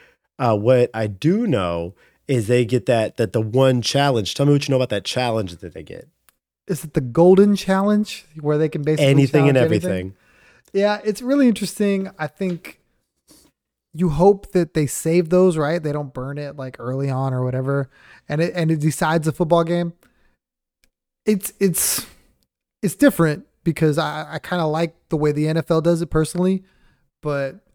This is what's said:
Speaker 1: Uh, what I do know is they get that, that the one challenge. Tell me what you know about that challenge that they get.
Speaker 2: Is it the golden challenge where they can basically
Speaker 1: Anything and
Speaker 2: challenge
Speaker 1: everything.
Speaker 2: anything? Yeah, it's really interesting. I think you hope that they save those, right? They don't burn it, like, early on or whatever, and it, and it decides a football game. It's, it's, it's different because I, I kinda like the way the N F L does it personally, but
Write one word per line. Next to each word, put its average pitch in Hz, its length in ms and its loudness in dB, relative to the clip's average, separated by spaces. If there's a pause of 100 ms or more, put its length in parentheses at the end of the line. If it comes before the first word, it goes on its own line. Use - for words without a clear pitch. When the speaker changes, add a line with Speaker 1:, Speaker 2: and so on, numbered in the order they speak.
(360)
Speaker 1:
Uh, 117 200 0
what 120 360 2
I 110 140 -4
do 175 400 -2
know 90 480 -2 (320)
is 117 220 -2
they 123 160 4
get 117 220 -2
that, 113 320 0
that 110 140 -2
the 117 80 0
one 123 420 2
challenge. 135 520 0
Tell 143 120 0
me 147 60 4
what 143 140 2
you 139 60 0
know 131 60 2
about 127 100 -2
that 101 160 -4
challenge 110 520 -4
that 87 180 -16
they 85 100 -14
get. - 240 -18 (580)
Speaker 2:
Is 170 160 -4
it 156 120 -16
the 156 60 0
golden 185 540 4
challenge 202 720 -2 (160)
where 147 180 -2
they 156 100 0
can 151 140 -6
basically 151 240 2
Speaker 1:
Anything 139 420 4
and 135 80 4
Speaker 2:
challenge 123 80 4
Speaker 1:
everything. 101 260 0
Speaker 2:
anything? 95 260 -6 (560)
Yeah, 208 320 0
it's 214 180 -4
really 262 240 2
interesting. 196 720 0
I 156 80 -4
think 175 540 -8 (1120)
you 170 160 -2
hope 185 440 2
that 170 220 0
they 151 120 2
save 165 420 0
those, 180 280 4
right? 156 240 -2
They 151 120 -4
don't 147 200 -6
burn 135 240 -8
it, 147 200 -10
like, 131 240 -12
early 135 300 -4
on 135 220 -2
or 127 120 -2
whatever, 131 440 -2 (400)
and 147 120 -2
it, 170 160 0
and 160 160 0
it 156 80 0
decides 160 480 0
a 151 40 -2
football 170 300 2
game. 170 300 -2 (1300)
It's, 208 340 0
it's, - 460 -2 (760)
it's 185 140 -2
different 165 500 2 (160)
because 156 360 0
I, 151 360 -6
I 160 60 -8
kinda 175 260 -4
like 160 300 -4 (140)
the 165 60 -2
way 151 140 0
the 147 160 -2
N 160 120 0
F 156 120 -6
L 165 100 2
does 165 220 0
it 165 80 -8
personally, 180 540 -2 (580)
but 139 380 -6 (140)